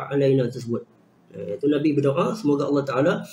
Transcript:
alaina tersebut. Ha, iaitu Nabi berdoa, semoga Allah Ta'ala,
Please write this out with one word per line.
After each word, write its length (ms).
alaina 400
tersebut. 320
Ha, 240
iaitu 160
Nabi 240
berdoa, 400
semoga 320
Allah 160
Ta'ala, 300